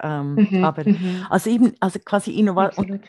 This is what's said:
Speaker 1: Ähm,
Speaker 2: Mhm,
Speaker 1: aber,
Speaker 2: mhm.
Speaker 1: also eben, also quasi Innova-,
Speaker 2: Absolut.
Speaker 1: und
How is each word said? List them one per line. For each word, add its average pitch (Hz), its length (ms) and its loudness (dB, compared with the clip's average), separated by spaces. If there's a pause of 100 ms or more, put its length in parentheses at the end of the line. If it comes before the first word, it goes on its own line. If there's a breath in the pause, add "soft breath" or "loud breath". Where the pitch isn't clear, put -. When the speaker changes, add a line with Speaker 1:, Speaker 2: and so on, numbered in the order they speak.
Speaker 1:
Ähm, 147 320 -4 (160)
Speaker 2:
Mhm, 185 140 2
Speaker 1:
aber, 156 200 0
Speaker 2:
mhm. 185 460 0
Speaker 1:
also 190 200 0
eben, 240 280 4
also 190 260 -2
quasi - 280 -2
Innova-, 190 340 2
Speaker 2:
Absolut. 190 240 -4
Speaker 1:
und 196 180 -10